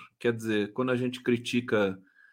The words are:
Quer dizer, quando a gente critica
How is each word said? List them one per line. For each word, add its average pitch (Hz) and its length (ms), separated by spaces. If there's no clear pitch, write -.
Quer 120 140
dizer, 107 400
quando 127 180
a 123 60
gente 123 260
critica 117 720